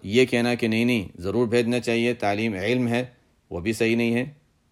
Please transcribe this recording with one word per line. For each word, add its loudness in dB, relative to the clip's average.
یہ 2
کہنا 0
کہ -2
نہیں، 2
نہیں، 0
ضرور 0
بھیجنا 2
چاہیے، 0
تعلیم -2
علم 0
ہے، 0
وہ -6
بھی -2
صحیح 2
نہیں 2
ہے۔ 0